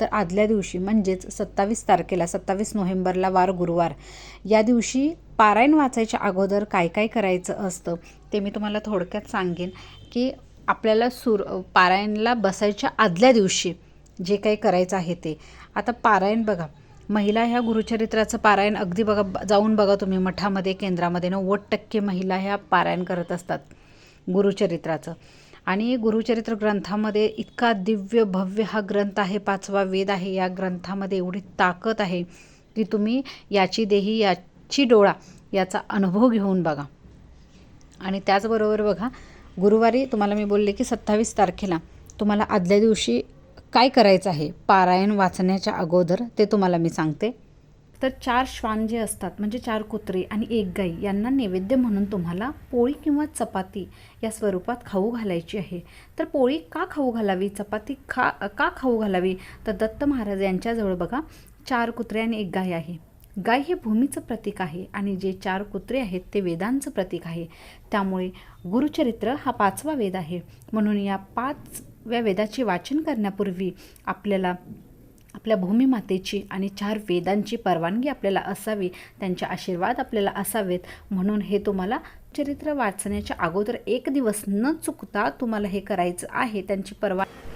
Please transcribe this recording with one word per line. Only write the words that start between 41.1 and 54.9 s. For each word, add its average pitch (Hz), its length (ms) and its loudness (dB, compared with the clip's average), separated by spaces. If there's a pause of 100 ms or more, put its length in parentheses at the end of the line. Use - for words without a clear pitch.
तारखेला 185 400 2 (420)
तुम्हाला 208 220 2
आदल्या 202 380 4
दिवशी 226 420 4 (500)
काय 247 160 6
करायचं 202 420 6
आहे 156 200 -2 (160)
पारायण 190 440 6
वाचण्याच्या 190 640 2
अगोदर, 175 420 2 (220)
ते 214 60 4
तुम्हाला 196 320 4
मी 165 120 2
सांगते. 160 500 -2 (640)
तर 262 60 0
चार 262 400 0
श्वान 220 380 -4
जे 226 100 -4
असतात, 220 420 -4
म्हणजे 208 200 -4
चार 220 240 -4
कुत्रे 202 480 -4
आणि 214 200 -2
एक 214 180 0 (100)
गाई, 170 240 -4
यांना 202 260 -2
नैवेद्य 208 480 0
म्हणून 214 280 2
तुम्हाला 196 460 -4
पोळी 247 420 -2 (120)
किंवा 294 220 0
चपाती 190 640 -8 (340)
या 226 80 -4
स्वरूपात 208 460 -2 (100)
खाऊ 202 240 0